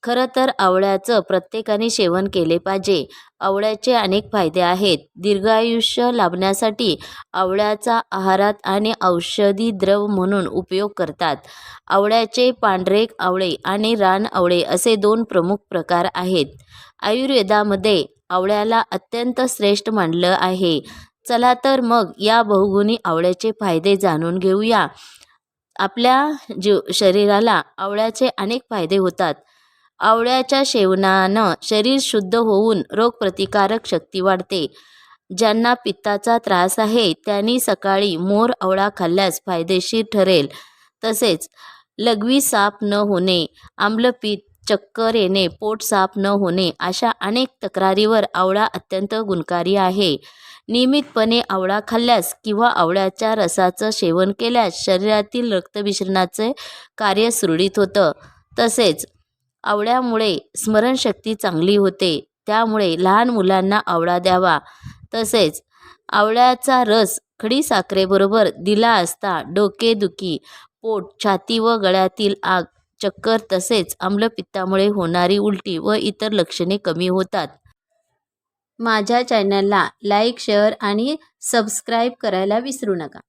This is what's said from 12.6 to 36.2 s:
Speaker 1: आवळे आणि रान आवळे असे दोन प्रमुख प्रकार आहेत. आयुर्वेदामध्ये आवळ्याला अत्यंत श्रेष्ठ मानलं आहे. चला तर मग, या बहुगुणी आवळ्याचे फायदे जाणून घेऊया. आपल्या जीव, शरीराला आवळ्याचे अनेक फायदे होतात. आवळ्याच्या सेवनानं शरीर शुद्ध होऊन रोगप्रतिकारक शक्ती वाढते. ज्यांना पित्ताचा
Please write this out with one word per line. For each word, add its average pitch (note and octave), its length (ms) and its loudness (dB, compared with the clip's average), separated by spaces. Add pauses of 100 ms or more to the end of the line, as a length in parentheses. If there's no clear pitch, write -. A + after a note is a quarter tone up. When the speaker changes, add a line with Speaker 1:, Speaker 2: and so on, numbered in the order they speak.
Speaker 1:
आवळे F#3 360 -2 (100)
आणि G#3+ 300 0
रान G3 380 2
आवळे F3 280 2
असे G#3+ 340 0
दोन G#3+ 280 2
प्रमुख F#3+ 340 0 (120)
प्रकार F3 440 -2
आहेत. F3+ 320 0 (560)
आयुर्वेदामध्ये G#3 1040 0 (240)
आवळ्याला G#3 600 0
अत्यंत A#3+ 580 -6
श्रेष्ठ G#3 400 0
मानलं F3 500 0
आहे. F#3 420 0 (460)
चला B3 260 2
तर C4 280 0
मग, A3+ 380 2
या A3 240 2
बहुगुणी G3+ 640 2
आवळ्याचे F3+ 460 0
फायदे G3 440 0
जाणून E3+ 420 0
घेऊया. F#3+ 500 2 (880)
आपल्या B3+ 560 0 (300)
जीव, G3 180 2 (140)
शरीराला G3+ 680 2 (160)
आवळ्याचे A3 600 -2
अनेक A3+ 320 -4
फायदे F#3+ 280 -2
होतात. F3+ 360 0 (680)
आवळ्याच्या B3+ 680 2
सेवनानं F#3+ 960 2
शरीर A3 400 0
शुद्ध G#3 340 -2
होऊन A3 460 2 (100)
रोगप्रतिकारक G3+ 920 -2
शक्ती F#3 360 -6
वाढते. F#3 520 -2 (640)
ज्यांना A3+ 360 2
पित्ताचा G#3+ 640 -2